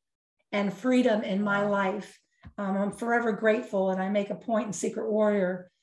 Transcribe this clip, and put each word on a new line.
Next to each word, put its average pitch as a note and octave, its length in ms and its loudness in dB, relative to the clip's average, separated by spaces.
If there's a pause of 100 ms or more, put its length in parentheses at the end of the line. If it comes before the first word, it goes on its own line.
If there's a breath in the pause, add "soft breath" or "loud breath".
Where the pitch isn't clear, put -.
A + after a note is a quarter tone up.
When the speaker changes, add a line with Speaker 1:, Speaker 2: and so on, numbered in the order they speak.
(500)
Speaker 1:
and G3+ 240 -2
freedom B3 480 2
in G3 180 -2
my G3+ 240 2
Speaker 2:
Wow. G#3 60 0
Speaker 1:
life. G3 480 -2 (400 soft breath)
Um, G3 180 -2
I'm G3+ 160 0
forever A#3 380 0
grateful, G#3+ 640 0
and F#3 100 -2
I F#3+ 60 -2
make G3+ 220 0
a - 40 -4
point A3 320 -2
in G#3 60 -8
Secret - 360 -4
Warrior G#3 640 0 (120)